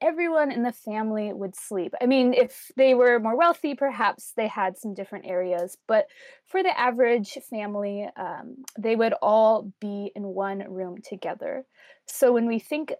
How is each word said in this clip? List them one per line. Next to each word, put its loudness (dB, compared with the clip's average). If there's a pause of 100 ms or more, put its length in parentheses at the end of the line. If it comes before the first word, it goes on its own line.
everyone 2
in -2
the -2
family -4
would -10
sleep. -6
I 0
mean, 4
if 0
they 6
were 6
more -2
wealthy, 2
perhaps -2
they 0
had -2
some -10
different -12
areas. -2 (100)
But 4 (400)
for 0
the 0
average 2 (120)
family, -6
um, -10 (140)
they 0
would 2
all 4
be -8
in -8
one -4
room -8
together. -8 (420)
So 2
when 2
we -2
think -8